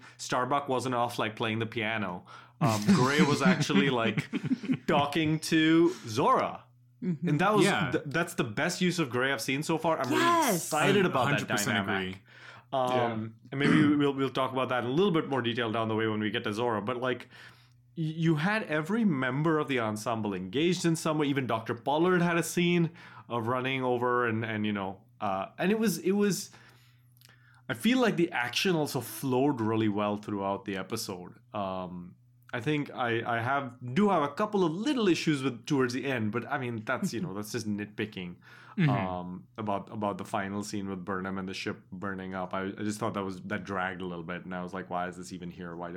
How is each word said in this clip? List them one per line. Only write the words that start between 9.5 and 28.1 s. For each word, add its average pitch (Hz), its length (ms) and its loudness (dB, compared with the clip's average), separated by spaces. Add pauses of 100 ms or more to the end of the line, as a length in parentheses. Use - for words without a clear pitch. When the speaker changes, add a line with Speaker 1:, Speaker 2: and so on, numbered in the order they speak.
Speaker 1:
so 165 140 0
far. 160 240 2
I'm 131 100 0
Speaker 3:
Yes. 339 340 4
Speaker 1:
really 220 100 2
excited 180 500 4
Speaker 2:
I 165 40 2
Speaker 1:
about 131 160 2
that 139 80 2
Speaker 2:
hundred 101 160 0
percent 104 360 0
Speaker 1:
dynamic. 95 300 -2
Speaker 2:
agree. - 60 -20 (520)
Speaker 1:
Um, 127 180 0
Speaker 4:
Yeah. 120 220 2 (380)
Speaker 1:
and 139 80 -4
maybe 147 360 6
we'll, 143 180 4
we'll 135 180 -2
talk 131 200 -2
about 127 180 -2
that 123 140 0
in 120 60 -2
a 127 40 -2
little 190 180 4
bit 160 180 0
more 135 140 0
detail 117 280 -2
down 113 160 0
the 110 80 0
way 110 120 2
when 107 120 0
we 107 120 0
get 113 140 -2
to 107 80 0
Zora. 113 280 0
But, 120 180 -2
like, 127 300 -2 (640)
y-, 165 80 -4 (140)
you 165 200 4
had 208 260 0
every 160 420 0
member 151 540 2
of 147 80 -2
the 131 140 0
ensemble 107 520 -2
engaged 131 500 0
in 165 140 2
some 156 220 -2
way. 147 80 2
Even 139 200 0
Doctor 113 280 -2
Pollard 170 480 2
had 170 140 2
a 165 60 0
scene 175 460 2 (400)
of 117 180 -2
running 127 360 0
over 123 440 2
and, 110 160 0
and, 107 220 -2
you 107 80 0
know, 98 240 -4 (240)
uh, 98 240 -2 (140)
and 180 120 2
it 220 80 2
was, 196 200 0
it 185 140 0
was, 202 360 0 (1200)
I 131 60 -4
feel 254 240 2
like 208 180 4